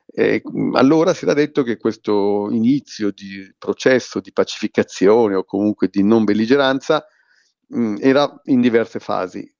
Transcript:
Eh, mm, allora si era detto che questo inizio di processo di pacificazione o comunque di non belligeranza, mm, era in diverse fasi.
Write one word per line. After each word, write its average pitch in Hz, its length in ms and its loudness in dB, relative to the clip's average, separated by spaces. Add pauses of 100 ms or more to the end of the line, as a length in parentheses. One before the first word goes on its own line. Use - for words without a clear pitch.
(100)
Eh, 110 340 0
mm, - 300 -4
allora 160 400 4
si - 100 -8
era 90 80 2
detto 147 300 0
che 117 140 -4
questo 104 720 -2
inizio 113 640 -2
di 98 440 -16
processo 127 640 -2
di - 140 -10
pacificazione 104 1040 0
o 92 80 -2
comunque 101 420 -2
di 98 160 -2
non 110 220 4
belligeranza, 131 800 0 (640)
mm, 113 280 -2
era 135 280 2 (180)
in 131 140 4
diverse 117 380 0
fasi. 98 500 -8 (120)